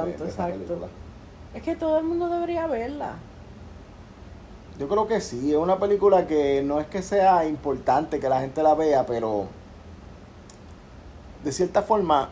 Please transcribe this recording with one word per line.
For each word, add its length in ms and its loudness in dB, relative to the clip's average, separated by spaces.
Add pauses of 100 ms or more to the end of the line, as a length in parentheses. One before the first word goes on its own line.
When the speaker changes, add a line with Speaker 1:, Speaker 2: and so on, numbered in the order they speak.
Speaker 1:
de, 80 -6
Speaker 2:
tanto, 60 -10
Speaker 1:
de, 60 -8
de 60 -6
esa 200 -4
Speaker 2:
exacto. 160 -8
Speaker 1:
película. 220 -6 (680)
Speaker 2:
Es 80 -12
que 140 -2
todo 220 2
el 60 -2
mundo 240 -2
debería 380 -2
verla. 480 -4 (1600)
Speaker 1:
Yo 100 -6
creo 180 2
que 140 2
sí, 300 -4
es 80 4
una 200 2
película 480 4
que 380 2
no 160 0
es 60 -4
que 160 -6
sea 420 4
importante 720 0
que 120 -2
la 100 2
gente 220 -4
la 120 6
vea, 300 4
pero 420 -2 (2000)
de 80 -2
cierta 300 2
forma 500 2